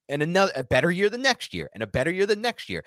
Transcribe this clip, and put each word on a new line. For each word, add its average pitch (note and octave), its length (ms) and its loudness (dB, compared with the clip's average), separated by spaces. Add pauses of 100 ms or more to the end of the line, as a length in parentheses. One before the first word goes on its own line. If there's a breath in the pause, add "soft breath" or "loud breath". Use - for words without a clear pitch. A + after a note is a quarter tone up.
and C#3+ 140 -2
another, F#3 320 2
a C3 100 -4
better C3+ 260 4
year F#3+ 180 2
the G#3+ 80 -2
next B3 380 -2
year, D#2+ 180 -6
and G#2+ 100 -6
a A2 40 -2
better C3 240 0
year F#3+ 160 0
the G#3+ 100 2
next A3 320 -6
year, - 180 -6